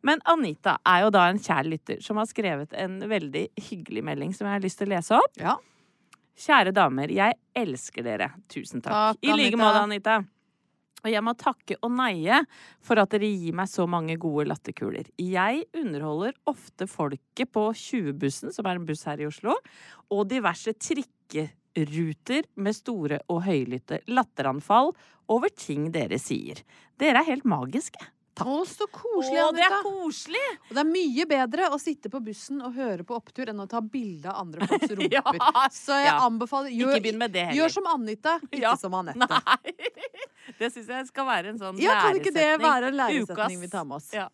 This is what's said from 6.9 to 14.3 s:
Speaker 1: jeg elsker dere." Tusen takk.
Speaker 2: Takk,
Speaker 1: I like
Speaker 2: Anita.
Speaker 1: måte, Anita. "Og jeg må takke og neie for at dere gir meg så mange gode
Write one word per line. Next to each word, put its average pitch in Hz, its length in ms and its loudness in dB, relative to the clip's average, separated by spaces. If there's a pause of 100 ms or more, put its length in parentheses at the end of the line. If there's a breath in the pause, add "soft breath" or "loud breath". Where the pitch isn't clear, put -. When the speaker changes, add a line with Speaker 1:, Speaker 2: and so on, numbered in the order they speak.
Speaker 1:
jeg 196 220 4 (200)
elsker 127 480 -6
dere." 107 280 -4 (180)
Tusen - 320 -8
takk. - 120 -4
Speaker 2:
Takk, 214 300 2
Speaker 1:
I 285 120 4
like 262 180 4
Speaker 2:
Anita. 233 60 0
Speaker 1:
måte, 214 240 6
Anita. 208 420 2 (800)
"Og 220 60 -2
jeg 214 120 2
må 233 140 -2
takke - 460 -2
og 240 100 -2
neie 226 460 2 (420 loud breath)
for 233 160 2
at 196 140 4
dere 208 180 2
gir 175 240 -2
meg 185 160 -2
så 180 180 -2
mange 165 300 -2
gode 151 320 -2